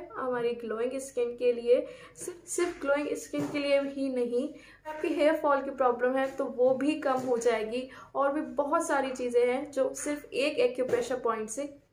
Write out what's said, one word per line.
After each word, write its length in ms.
हमारी 420
glowing 460
skin 380
के 140
लिए। 240
सिर्फ, 300
सिर्फ 340
glowing 360
skin 320
के 100
लिए 240
ही 320
नहीं, 340
आपकी 240
hair 320
fall 200
की 100
problem 440
है 100
तो 100
वो 300
भी 240
कम 200
हो 180
जाएगी 500
और 200
भी 60
बहुत 320
सारी 240
चीज़ें 340
हैं 240
जो 260
सिर्फ 280
एक 340
acupressure 500
point 300
से 220